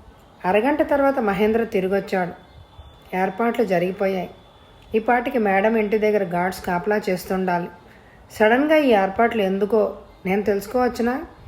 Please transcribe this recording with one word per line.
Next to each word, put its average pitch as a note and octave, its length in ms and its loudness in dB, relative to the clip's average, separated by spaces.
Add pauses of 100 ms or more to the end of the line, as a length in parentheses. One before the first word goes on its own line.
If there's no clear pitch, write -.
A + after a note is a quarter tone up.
(480)
అరగంట B3 340 2
తర్వాత C#4 380 0
మహేంద్ర G#3+ 440 0
తిరిగొచ్చాడు. F#3+ 680 -2 (840)
"ఏర్పాట్లు A3 500 0
జరిగిపోయాయి. F#3 640 -2 (680)
ఈ A3 40 2
పాటికి B3 380 0
మేడం G#3 380 2
ఇంటి G#3+ 220 2
దగ్గర G#3 260 2
గార్డ్స్ F3 420 -4
కాపలా G3+ 440 -2
చేస్తుండాలి. F#3 580 -2 (720)
సడన్గా C4 360 4
ఈ D4 140 4
ఏర్పాట్లు G#3+ 520 2
ఎందుకో G3 540 0 (300)
నేను G3 160 0
తెలుసుకోవచ్చునా?" A#3+ 840 -2 (240)